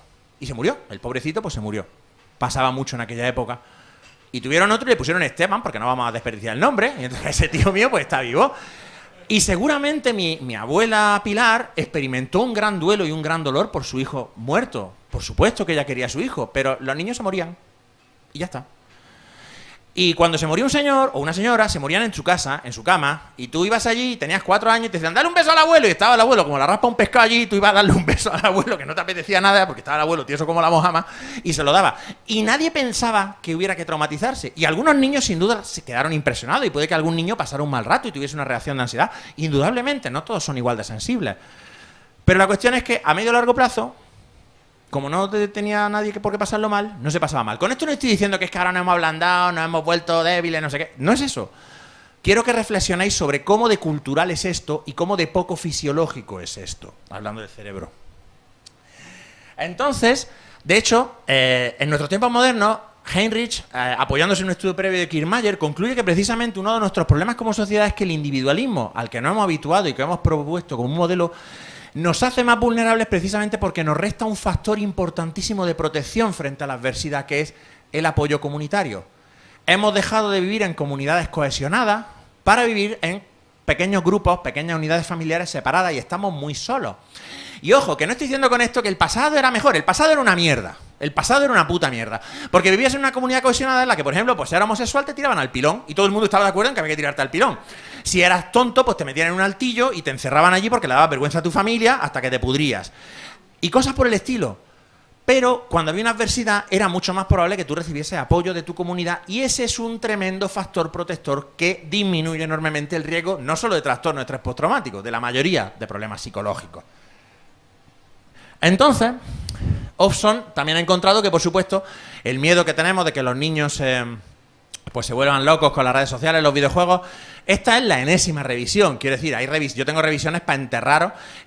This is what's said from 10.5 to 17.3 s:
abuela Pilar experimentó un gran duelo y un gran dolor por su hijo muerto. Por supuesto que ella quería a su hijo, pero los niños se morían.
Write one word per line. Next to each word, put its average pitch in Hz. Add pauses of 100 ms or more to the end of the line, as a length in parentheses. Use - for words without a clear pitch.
abuela 208
Pilar 220
experimentó 135
un 247
gran 208
duelo 190
y 156
un 156
gran 160
dolor 147
por 147
su 127
hijo 131
muerto. 120 (160)
Por -
supuesto 208
que 165
ella 143
quería 127
a 117
su 131
hijo, 160
pero 135
los 135
niños 196
se 233
morían. 180 (760)